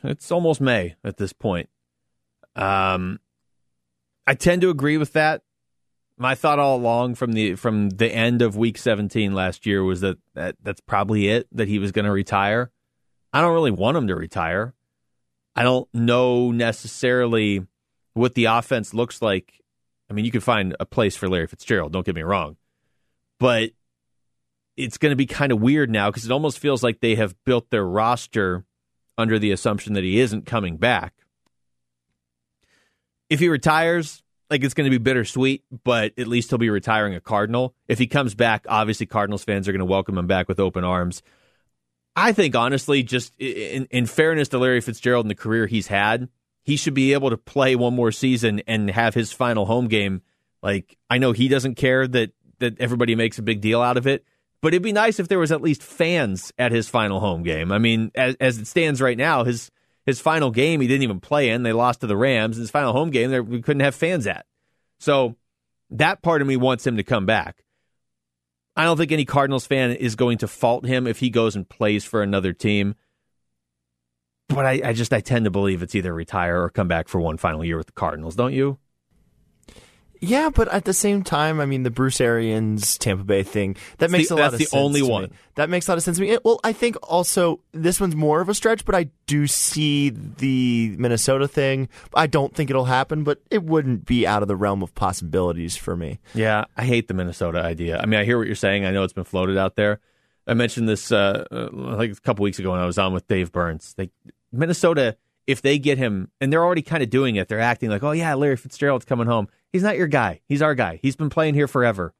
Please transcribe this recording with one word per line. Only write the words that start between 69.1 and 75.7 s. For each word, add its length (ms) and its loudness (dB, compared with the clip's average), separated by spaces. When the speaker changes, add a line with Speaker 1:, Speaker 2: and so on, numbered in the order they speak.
Speaker 1:
any 120 2
Cardinals 420 0
fan 260 0
is 240 -2
going 240 2
to 80 -4
fault 380 0
him 220 0
if 120 -4
he 100 0
goes 260 2
and 140 -8
plays 340 0
for 180 -2
another 300 0
team. 440 0
But 160 0
I, 180 2
I 100 -2
just, 200 0
I 80 2
tend 240 0
to 60 2
believe 300 0